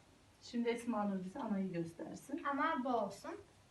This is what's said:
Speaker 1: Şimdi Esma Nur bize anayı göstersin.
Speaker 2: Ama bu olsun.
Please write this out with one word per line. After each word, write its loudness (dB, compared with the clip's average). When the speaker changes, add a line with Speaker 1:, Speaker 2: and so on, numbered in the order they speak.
Speaker 1:
Şimdi 2
Esma 2
Nur 0
bize -8
anayı 0
göstersin. -4
Speaker 2:
Ama 4
bu 0
olsun. 0